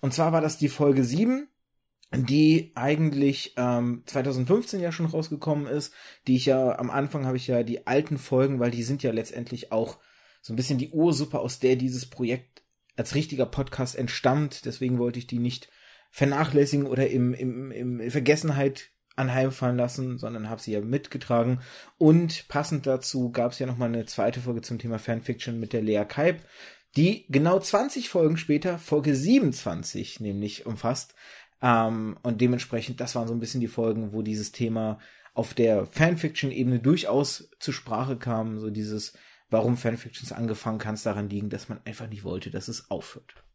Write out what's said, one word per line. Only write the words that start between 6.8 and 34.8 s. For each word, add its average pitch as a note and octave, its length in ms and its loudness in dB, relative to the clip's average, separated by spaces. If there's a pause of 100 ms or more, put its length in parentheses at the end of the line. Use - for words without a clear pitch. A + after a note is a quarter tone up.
Anfang C#3 360 -2
hab B2+ 80 0
ich B2 140 -4
ja A#2+ 160 2
die A#2 240 -6
alten D3+ 300 2
Folgen, C3 420 2
weil A#2+ 100 2
die A#2+ 140 -4
sind C3 180 -4
ja C3 80 0
letztendlich A2+ 640 -6
auch A2+ 260 -2 (420)
so - 120 -10
ein A2+ 40 -4
bisschen B2+ 220 0
die C#3 120 -4
Ursuppe, D#3 500 2
aus - 180 -4
der B2+ 160 6
dieses B2+ 320 -2
Projekt - 560 -6 (340)
als - 200 -2
richtiger C#3+ 300 0
Podcast C3 500 -4
entstammt. C3 680 0
Deswegen B2+ 340 -2
wollte A#2+ 200 0
ich B2 80 -10
die A#2+ 140 -4
nicht A#2+ 300 -4 (400)
vernachlässigen C#3+ 760 2
oder C3 220 2
im, B2 260 2
im, B2+ 380 -6
im A#2+ 380 -6
Vergessenheit C#3+ 800 2 (260)
anheimfallen C3 600 0
lassen, B2 420 -2
sondern A2+ 320 -8
hab A2+ 100 -8
sie A2+ 120 -6
ja G#2 100 0
mitgetragen. B2 800 0 (360)
Und E3 480 6
passend D3 400 -2
dazu C3 460 0
gab's B2 260 0
ja C3+ 80 -2
nochmal B2 220 -2
eine A#2 180 -2
zweite A#2 340 0
Folge B2 220 -4
zum A#2 160 -6
Thema A2+ 220 -4
Fanfiction A#2 580 -6
mit A2+ 140 -6
der A#2 100 0
Lea G#2+ 240 2
Keib, D#3+ 360 0 (520)
die F3+ 340 4
genau D#3 300 4
zwanzig A#3 500 0
Folgen D#3+ 280 4
später D#3+ 420 0
Folge D3+ 380 2
siebenundzwanzig C3 1040 0
nämlich G#2 460 -6
umfasst. - 480 -4 (480)
Ähm, A2+ 600 2
und A#2 200 0
dementsprechend, B2 580 -2
das B2 140 -6
waren A#2 120 -2
so A2+ 60 -4
ein A#2 80 -2
bisschen A#2 220 -4
die A2+ 60 -2
Folgen, A2+ 440 -2
wo A2 80 -4
dieses G#2+ 320 -4
Thema A2+ 460 -2 (340)